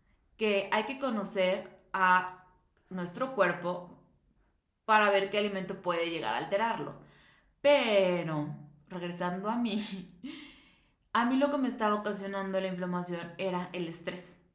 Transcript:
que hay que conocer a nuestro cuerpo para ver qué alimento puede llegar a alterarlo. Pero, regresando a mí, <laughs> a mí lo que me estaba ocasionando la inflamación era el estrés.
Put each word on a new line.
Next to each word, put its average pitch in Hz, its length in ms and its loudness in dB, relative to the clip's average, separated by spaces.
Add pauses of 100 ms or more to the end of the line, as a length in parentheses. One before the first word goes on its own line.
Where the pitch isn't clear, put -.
(360)
que 202 360 0
hay 220 120 2
que 269 140 -6
conocer 202 800 -2 (140)
a 185 520 2 (460)
nuestro 185 440 -6
cuerpo 175 640 0 (880)
para 214 260 6
ver 196 200 4
qué 208 80 -2
alimento 190 440 -2
puede 170 280 0
llegar 139 240 -2
a 117 40 -2
alterarlo. 196 560 -2 (680)
Pero, 180 920 4 (340)
regresando 180 640 -4
a 240 60 -2
mí, 220 280 0 (800)
<laughs> - 500 -18
a 233 140 2
mí 262 100 2
lo 285 140 4
que 285 80 0
me 262 100 0
estaba 214 280 2
ocasionando 196 640 -4
la 190 80 -2
inflamación 180 680 -4
era 180 340 -2
el 175 160 -4
estrés. 180 520 -10 (140)